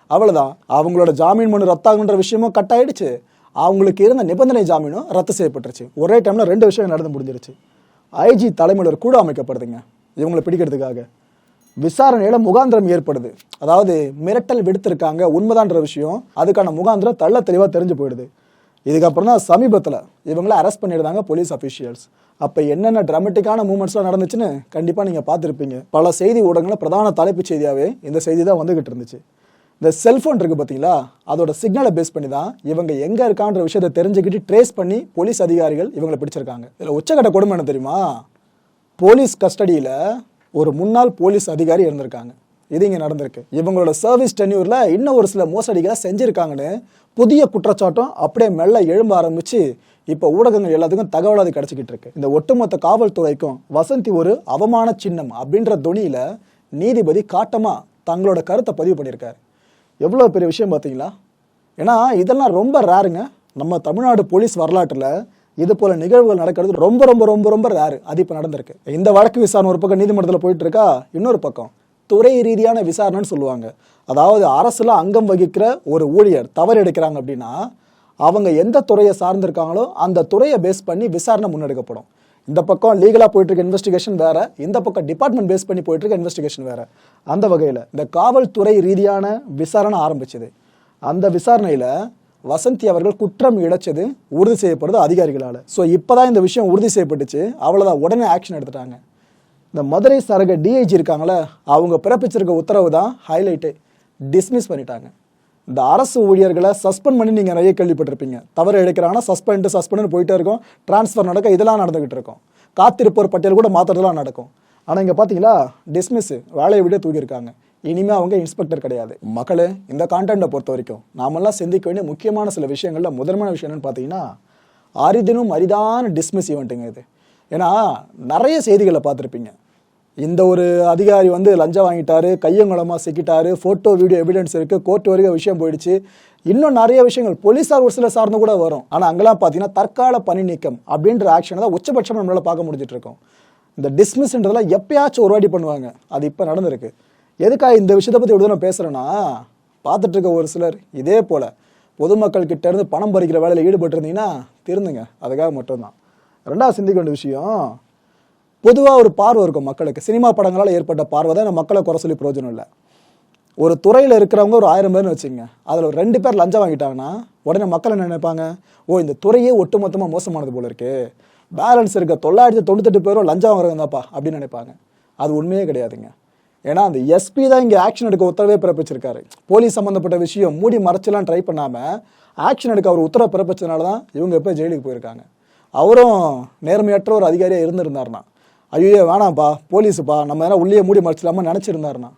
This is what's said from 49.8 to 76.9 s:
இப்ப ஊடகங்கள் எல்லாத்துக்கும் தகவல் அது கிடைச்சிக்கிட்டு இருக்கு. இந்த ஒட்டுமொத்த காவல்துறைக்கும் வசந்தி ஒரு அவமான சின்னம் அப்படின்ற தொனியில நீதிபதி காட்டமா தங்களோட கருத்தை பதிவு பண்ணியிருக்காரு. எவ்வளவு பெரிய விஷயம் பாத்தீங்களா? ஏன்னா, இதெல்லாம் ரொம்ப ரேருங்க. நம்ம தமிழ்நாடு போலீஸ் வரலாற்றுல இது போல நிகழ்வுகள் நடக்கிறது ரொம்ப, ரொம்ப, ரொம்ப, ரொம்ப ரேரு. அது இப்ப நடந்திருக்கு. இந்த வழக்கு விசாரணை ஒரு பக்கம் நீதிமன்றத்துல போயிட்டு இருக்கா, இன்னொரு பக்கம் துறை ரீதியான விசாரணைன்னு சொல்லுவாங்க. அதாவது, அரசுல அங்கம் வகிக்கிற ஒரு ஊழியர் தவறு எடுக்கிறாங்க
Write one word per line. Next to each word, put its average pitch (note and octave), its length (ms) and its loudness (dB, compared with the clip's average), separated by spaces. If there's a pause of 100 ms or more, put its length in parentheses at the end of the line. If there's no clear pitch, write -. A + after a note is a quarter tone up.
இப்ப D#3 240 -2
ஊடகங்கள் G3+ 480 2
எல்லாத்துக்கும் E3+ 320 -2
தகவல் G3+ 300 2
அது F3+ 100 2
கிடைச்சிக்கிட்டு C#3 380 -8
இருக்கு. A#2+ 280 -18
இந்த C#3+ 140 -4
ஒட்டுமொத்த F#3+ 520 0
காவல்துறைக்கும் E3 760 0 (160)
வசந்தி G#3+ 380 -2
ஒரு F3 340 0
அவமான A3+ 520 0
சின்னம் E3 340 -8
அப்படின்ற E3 520 -2
தொனியில E3 540 -4 (320)
நீதிபதி G#3 640 0
காட்டமா G#3+ 500 -4 (280)
தங்களோட F3+ 320 0
கருத்தை A3 340 -2
பதிவு E3 260 -2
பண்ணியிருக்காரு. B2 320 -14 (640)
எவ்வளவு G#3+ 340 4
பெரிய F3 200 0
விஷயம் F3+ 280 -2
பாத்தீங்களா? C#3 300 -10 (680)
ஏன்னா, A#3 360 0
இதெல்லாம் A3+ 380 0
ரொம்ப B3 300 0
ரேருங்க. F#3 400 2 (320)
நம்ம D#3+ 240 -4
தமிழ்நாடு G3 480 0
போலீஸ் F#3+ 340 0
வரலாற்றுல D#3+ 640 -2 (300)
இது F3+ 200 0
போல F#3+ 200 0
நிகழ்வுகள் G3+ 420 4
நடக்கிறது F3+ 360 -2
ரொம்ப, G#3 320 4
ரொம்ப, A#3+ 200 6
ரொம்ப, G#3+ 240 2
ரொம்ப A3 200 2
ரேரு. D3+ 340 -2
அது E3 180 -2
இப்ப F3 140 -4
நடந்திருக்கு. D#3 400 -10 (100)
இந்த F3 260 0
வழக்கு A3 280 4
விசாரணை F#3+ 340 2
ஒரு F3 60 -4
பக்கம் F#3+ 200 0
நீதிமன்றத்துல G3 360 2
போயிட்டு E3+ 280 -2
இருக்கா, E3 480 2
இன்னொரு G#3 280 0
பக்கம் B2 320 -10 (340)
துறை A#3+ 360 6
ரீதியான A3+ 400 2
விசாரணைன்னு F#3+ 420 -2
சொல்லுவாங்க. C3 500 -8 (320)
அதாவது, F3 420 4
அரசுல G#3 380 2
அங்கம் G#3 400 2
வகிக்கிற G3 580 0
ஒரு D3+ 260 -2
ஊழியர் E3 440 4
தவறு G#3 300 2
எடுக்கிறாங்க D#3+ 400 -2